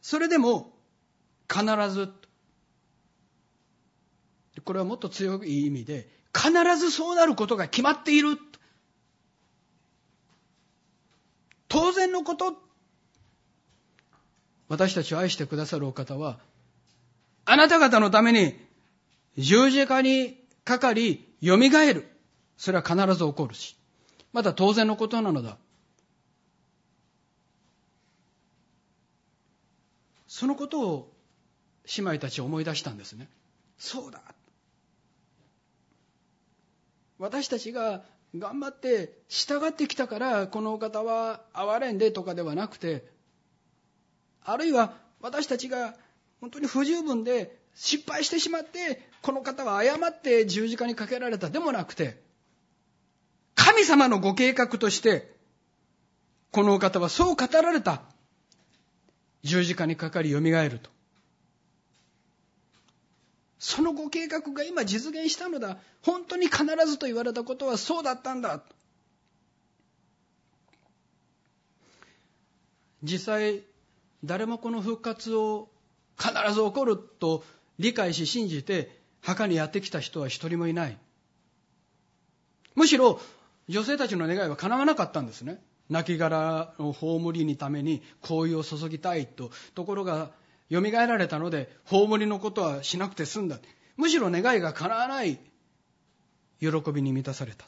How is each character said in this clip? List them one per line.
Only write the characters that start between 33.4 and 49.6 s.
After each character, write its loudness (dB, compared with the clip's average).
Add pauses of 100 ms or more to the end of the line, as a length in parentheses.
そ -12
う -20
だ。 -20 (3000)
私 -6
た -2
ち -10
が -4 (320)
頑 -8
張 -6
っ -16
て 0 (160)
従 -2
っ 0
て -6
き -6
た -4
か -8
ら、 -2
こ -8
の -4
お -8
方 -6
は -4 (120)
憐 -2
れ -2
ん -2
で 4
と -6
か -6
で -6
は -4
な -4
く -16
て、 -6 (1400)
あ -4
る -2
い 2
は 2 (260)
私 -6
た -4
ち -10
が -6 (460)
本 -14
当 -16
に -4
不 0
十 0
分 -2
で -2 (160)
失 -4
敗 -4
し -2
て 0
し -2
ま -4
っ -10
て、 -8 (200)
こ -4
の -4
方 -8